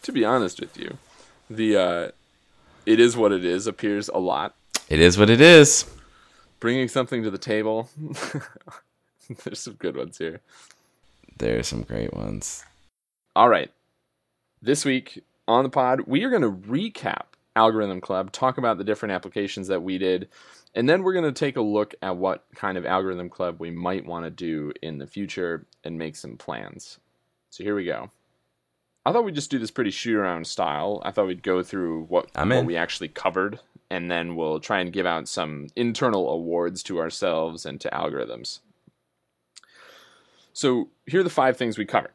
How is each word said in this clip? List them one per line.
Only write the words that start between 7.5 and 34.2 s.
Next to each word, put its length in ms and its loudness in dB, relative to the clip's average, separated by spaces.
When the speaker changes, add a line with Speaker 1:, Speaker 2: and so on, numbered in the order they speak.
Speaker 1:
<laughs> 1500 -14
There's 140 -10
some 160 -14
good 220 -6
ones 220 -10
here. 220 -8
Speaker 2:
There 200 -2
are 60 -4
some 180 -6
great 320 -6
ones. 500 -10
Speaker 1:
All 140 6
right. 240 2
This 240 -2
week 400 -4
on 160 4
the 60 -2
pod, 360 0
we 160 0
are 80 -2
gonna 220 2
recap 720 -6
Algorithm 440 2
Club, 300 -6
talk 280 -2
about 200 0
the 60 -6
different 300 -4
applications 540 -6
that 140 -2
we 160 -6
did, 300 -2
and 120 0
then 140 4
we're 120 0
gonna 180 0
take 240 -4
a 60 0
look 400 0
at 160 -4
what 260 -2
kind 240 -6
of 80 -8
Algorithm 440 -2
Club 280 -6
we 140 -10
might 340 -6
wanna 240 -10
do 420 -6
in 160 -10
the 100 -12
future 580 -8
and 160 -10
make 160 -8
some 220 -16
plans. 640 -14
So 140 -18
here 100 -4
we 120 -4
go. 240 -8
I 60 2
thought 140 2
we'd 100 -6
just 160 -6
do 80 -2
this 140 -6
pretty 180 -2
shoot-around 560 -2
style. 580 -4
I 60 -6
thought 160 0
we'd 160 -8
go 220 0
through 400 -6
what, 320 -2
Speaker 2:
I'm 140 0
Speaker 1:
what 80 4
Speaker 2:
in. 80 0
Speaker 1:
we 100 -2
actually 320 -4
covered, 500 -4
and 180 -6
then 280 -4